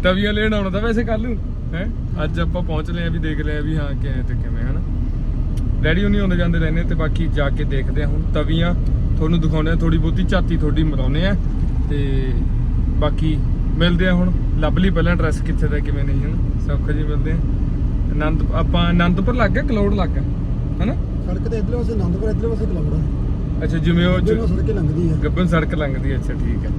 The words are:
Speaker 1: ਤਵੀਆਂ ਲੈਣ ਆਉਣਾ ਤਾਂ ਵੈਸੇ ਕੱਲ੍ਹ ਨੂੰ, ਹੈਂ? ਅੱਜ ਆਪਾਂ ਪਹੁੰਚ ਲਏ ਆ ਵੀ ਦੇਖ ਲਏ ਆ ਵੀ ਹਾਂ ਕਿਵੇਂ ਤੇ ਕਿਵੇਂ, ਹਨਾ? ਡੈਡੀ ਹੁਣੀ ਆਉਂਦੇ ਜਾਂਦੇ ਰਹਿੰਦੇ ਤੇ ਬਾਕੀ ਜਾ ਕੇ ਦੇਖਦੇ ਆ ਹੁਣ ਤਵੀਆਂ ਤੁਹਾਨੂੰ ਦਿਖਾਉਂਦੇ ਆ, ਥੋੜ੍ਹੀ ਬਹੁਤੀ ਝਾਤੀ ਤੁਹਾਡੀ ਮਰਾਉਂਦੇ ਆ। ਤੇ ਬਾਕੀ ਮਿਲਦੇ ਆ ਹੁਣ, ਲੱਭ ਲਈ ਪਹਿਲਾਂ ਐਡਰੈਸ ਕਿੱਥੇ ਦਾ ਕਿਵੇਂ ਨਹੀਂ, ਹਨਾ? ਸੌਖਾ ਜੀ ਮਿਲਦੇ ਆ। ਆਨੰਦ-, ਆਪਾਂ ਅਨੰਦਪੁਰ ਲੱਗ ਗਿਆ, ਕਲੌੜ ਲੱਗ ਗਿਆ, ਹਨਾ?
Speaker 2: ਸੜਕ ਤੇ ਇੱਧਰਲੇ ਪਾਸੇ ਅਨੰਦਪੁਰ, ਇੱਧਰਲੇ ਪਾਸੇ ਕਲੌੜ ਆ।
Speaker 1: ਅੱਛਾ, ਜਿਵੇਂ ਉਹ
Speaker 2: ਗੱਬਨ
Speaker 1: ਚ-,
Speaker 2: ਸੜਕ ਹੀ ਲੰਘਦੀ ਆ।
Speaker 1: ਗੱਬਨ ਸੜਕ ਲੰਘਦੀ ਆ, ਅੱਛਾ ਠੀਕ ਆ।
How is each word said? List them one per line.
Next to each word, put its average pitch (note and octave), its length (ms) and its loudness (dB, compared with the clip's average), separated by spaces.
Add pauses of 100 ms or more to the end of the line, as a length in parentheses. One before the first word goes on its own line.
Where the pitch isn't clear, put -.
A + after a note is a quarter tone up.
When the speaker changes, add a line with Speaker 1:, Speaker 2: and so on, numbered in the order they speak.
Speaker 1:
ਤਵੀਆਂ G3 300 2
ਲੈਣ G#3+ 200 0
ਆਉਣਾ G3+ 160 0
ਤਾਂ G3 120 -2
ਵੈਸੇ A3+ 220 0
ਕੱਲ੍ਹ A3+ 240 -2
ਨੂੰ, A#3 100 -2 (360)
ਹੈਂ? E3+ 120 -4 (380)
ਅੱਜ D#3 160 -2
ਆਪਾਂ E3 240 -2
ਪਹੁੰਚ E3 280 -4
ਲਏ E3+ 160 -2
ਆ - 20 -2
ਵੀ D#3+ 100 -2
ਦੇਖ D#3 200 -2
ਲਏ D3+ 180 -2
ਆ D3+ 40 -2
ਵੀ D3+ 160 -2
ਹਾਂ C#3+ 120 -2
ਕਿਵੇਂ C3+ 340 -2
ਤੇ - 100 -2
ਕਿਵੇਂ, - 300 -2
ਹਨਾ? - 180 -2 (1000)
ਡੈਡੀ E3 220 2
ਹੁਣੀ G3+ 160 2
ਆਉਂਦੇ F#3 180 0
ਜਾਂਦੇ E3+ 220 2
ਰਹਿੰਦੇ E3 240 0
ਤੇ E3 120 0
ਬਾਕੀ D#3+ 320 0
ਜਾ D3+ 220 0
ਕੇ D3 140 -2
ਦੇਖਦੇ C3+ 400 0
ਆ - 40 0
ਹੁਣ - 140 0 (120)
ਤਵੀਆਂ E3 400 2 (440)
ਤੁਹਾਨੂੰ E3 240 2
ਦਿਖਾਉਂਦੇ D#3+ 300 2
ਆ, E3+ 40 2
ਥੋੜ੍ਹੀ E3 220 2
ਬਹੁਤੀ D#3+ 260 2
ਝਾਤੀ E3+ 340 2
ਤੁਹਾਡੀ D3 260 2
ਮਰਾਉਂਦੇ D3+ 420 2
ਆ। G3 100 2 (540)
ਤੇ C3+ 420 0 (560)
ਬਾਕੀ D#3 520 2 (380)
ਮਿਲਦੇ E3+ 300 2
ਆ F#3 60 4
ਹੁਣ, F3+ 180 2 (280)
ਲੱਭ D3+ 180 2
ਲਈ F#3 120 2
ਪਹਿਲਾਂ E3+ 240 2
ਐਡਰੈਸ F3 280 0
ਕਿੱਥੇ E3 260 0
ਦਾ D#3 120 0
ਕਿਵੇਂ C#3 240 0
ਨਹੀਂ, C#3 200 0
ਹਨਾ? - 440 -2
ਸੌਖਾ - 240 0
ਜੀ D#3 120 0
ਮਿਲਦੇ D3 280 0
ਆ। E3 40 0 (760)
ਆਨੰਦ-, D3+ 440 0
ਆਪਾਂ F3 340 2
ਅਨੰਦਪੁਰ F3+ 460 2
ਲੱਗ A3 160 2
ਗਿਆ, C4+ 120 0
ਕਲੌੜ G3+ 300 0
ਲੱਗ F#3 160 0
ਗਿਆ, - 140 -2 (600)
ਹਨਾ? A3+ 100 0 (340)
Speaker 2:
ਸੜਕ A3 220 -2
ਤੇ A3+ 80 -2
ਇੱਧਰਲੇ A3+ 200 -2
ਪਾਸੇ A#3 160 -2
ਅਨੰਦਪੁਰ, G#3+ 360 0
ਇੱਧਰਲੇ G#3+ 180 -2
ਪਾਸੇ G#3+ 180 -2
ਕਲੌੜ D3+ 280 -2
ਆ। - 680 -2
Speaker 1:
ਅੱਛਾ, E3 140 0
ਜਿਵੇਂ E3+ 300 2
ਉਹ F3+ 120 2
Speaker 2:
ਗੱਬਨ - 280 2
Speaker 1:
ਚ-, - 20 2
Speaker 2:
ਸੜਕ - 200 0
ਹੀ A3 40 0
ਲੰਘਦੀ E3 360 0
ਆ। D#3 60 0
Speaker 1:
ਗੱਬਨ D3+ 320 0
ਸੜਕ D#3+ 260 0
ਲੰਘਦੀ C3+ 380 -2
ਆ, C3 60 0
ਅੱਛਾ B2 160 -4
ਠੀਕ A#2 320 -2
ਆ। - 140 -4